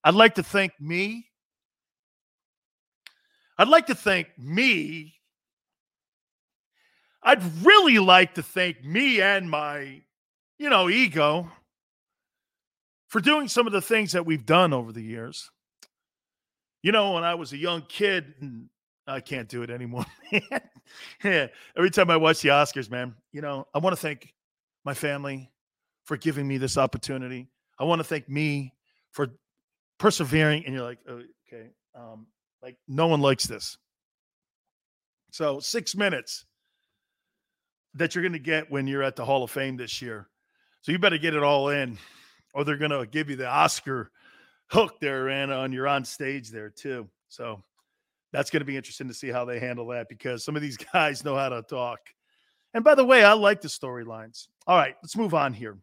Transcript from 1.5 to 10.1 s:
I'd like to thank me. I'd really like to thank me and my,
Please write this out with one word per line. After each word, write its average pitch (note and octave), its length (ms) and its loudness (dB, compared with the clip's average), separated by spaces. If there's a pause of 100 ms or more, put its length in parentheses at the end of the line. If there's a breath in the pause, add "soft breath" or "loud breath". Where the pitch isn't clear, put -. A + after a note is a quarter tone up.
I'd G#3+ 100 6
like E4 200 6
to B3 80 0
thank F#3 320 0 (100)
me. D#3+ 760 -2 (2000)
I'd B3 160 6 (220)
really E4 360 8
like F#3 340 8
to E3 100 -8
thank F3 400 -4
me A3 380 0
and F#3+ 280 0
my, D3 520 -6 (560)